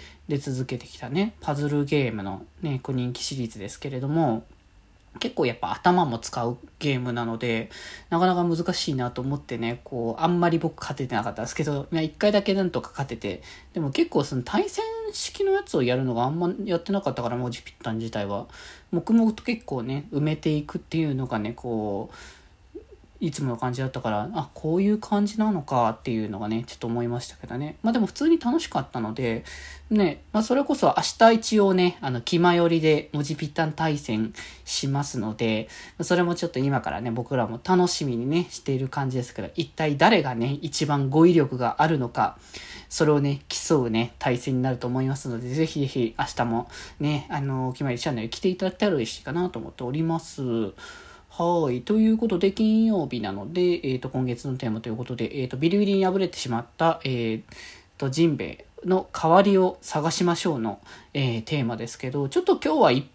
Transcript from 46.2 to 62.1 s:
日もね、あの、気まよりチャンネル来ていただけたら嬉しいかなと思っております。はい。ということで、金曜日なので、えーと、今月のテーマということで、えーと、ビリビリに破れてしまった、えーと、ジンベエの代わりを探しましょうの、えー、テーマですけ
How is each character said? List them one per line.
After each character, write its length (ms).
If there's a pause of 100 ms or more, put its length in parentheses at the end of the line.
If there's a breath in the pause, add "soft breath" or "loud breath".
日 80
も 240 (320 loud breath)
ね、 300
あ 100
の、 340
気 80
ま 80
よ 60
り 60
チ 80
ャ 20
ン 40
ネ 60
ル 60
来 120
て 100
い 60
た 100
だ 60
け 40
た 140
ら 60
嬉 140
し 100
い 20
か 100
な 160
と 100
思 120
っ 20
て 120
お 60
り 120
ま 180
す。 220 (840 loud breath)
は 420
い。 120
と 160
い 100
う 80
こ 120
と 100
で、 140
金 340
曜 200
日 140
な 100
の 220
で、 80
え 80 (280)
ー 20
と、 100
今 160
月 240
の 80
テ 120
ー 20
マ 100
と 80
い 40
う 40
こ 80
と 120
で、 260
え 20
ー 40
と、 100
ビ 100
リ 80
ビ 80
リ 120
に 100
破 60
れ 160
て 100
し 100
ま 120
っ 40 (140)
た、 260
え 40
ー 340 (560 loud breath)
と、 100
ジ 160
ン 120
ベ 280 (200)
エ 40
の 240
代 180
わ 120
り 160
を 240
探 300
し 120
ま 100
し 120
ょ 80
う 60
の、 200 (320 loud breath)
え 280
ー、 20
テ 180
ー 60
マ 100
で 120
す 100
け 120